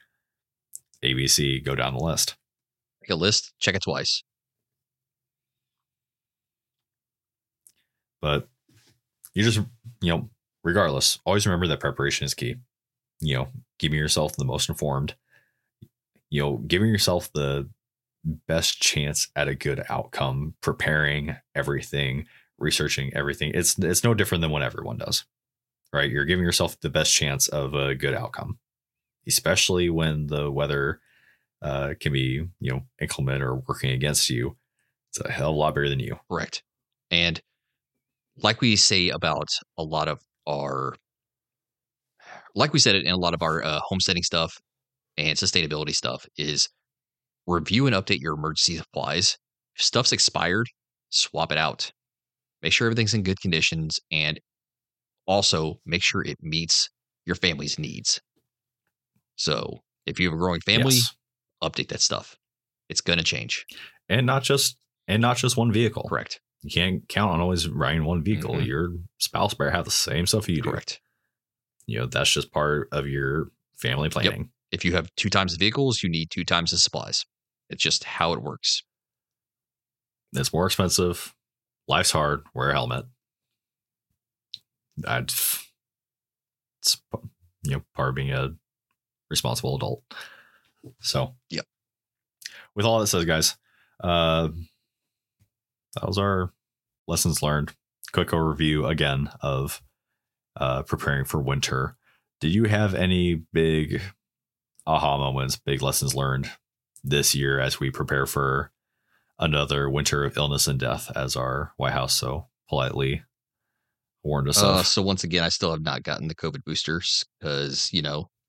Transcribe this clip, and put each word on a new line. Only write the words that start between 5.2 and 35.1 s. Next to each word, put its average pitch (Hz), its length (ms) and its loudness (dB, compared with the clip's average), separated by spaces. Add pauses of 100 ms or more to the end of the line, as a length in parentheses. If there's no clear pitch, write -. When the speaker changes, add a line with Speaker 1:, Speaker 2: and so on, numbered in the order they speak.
Speaker 1:
But 73 280 0 (840)
you 95 80 2
just, 110 160 4 (420)
you 87 100 2
know, 82 200 -2 (320)
regardless, 85 640 2
always 101 220 4
remember 90 220 4
that 71 120 0
preparation 69 460 0
is 69 80 -4
key. - 220 -4 (640)
You 71 160 0
know, 62 120 -2 (300)
keeping 76 200 0
yourself 76 380 0
the 71 80 -2
most 65 240 -2
informed, 73 460 -2 (1160)
you 71 120 0
know, 71 160 0
giving 87 300 2
yourself 95 440 0
the 69 360 -2 (800)
best - 360 0
chance 73 540 0
at 73 120 0
a 69 60 -2
good 69 340 -4
outcome, 69 720 -4
preparing 73 760 0 (180)
everything, 69 720 -2 (320)
researching 73 560 0
everything. 71 400 -2
It's, 85 240 2
it's 87 260 2
no 120 100 6
different 92 280 2
than 80 80 2
what 73 120 0
everyone 58 360 -6
does, - 260 -2 (680)
right? 71 180 2
You're 71 160 0
giving 90 180 4
yourself 85 360 2
the 78 100 -2
best 78 240 4
chance 71 340 2
of 69 240 -2
a 69 220 0
good 69 200 0
outcome, - 440 -8 (680)
especially 90 640 2
when 80 380 2
the 73 240 -2
weather, 71 500 -2 (640)
uh, 69 380 -4
can 76 120 -2
be, 67 340 0 (140)
you 65 100 -4
know, 65 120 -4 (180)
inclement 69 420 -2
or 65 140 -2
working 65 340 -4
against 69 380 0
you. 64 280 -2 (540)